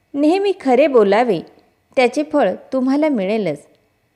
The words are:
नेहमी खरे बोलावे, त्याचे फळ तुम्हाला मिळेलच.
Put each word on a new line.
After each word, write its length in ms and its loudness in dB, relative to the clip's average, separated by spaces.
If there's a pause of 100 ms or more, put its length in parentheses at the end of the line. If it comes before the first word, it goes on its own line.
(140)
नेहमी 480 0
खरे 260 2
बोलावे, 520 2 (560)
त्याचे 280 0 (100)
फळ 180 0 (220)
तुम्हाला 360 0
मिळेलच. 480 -4 (580)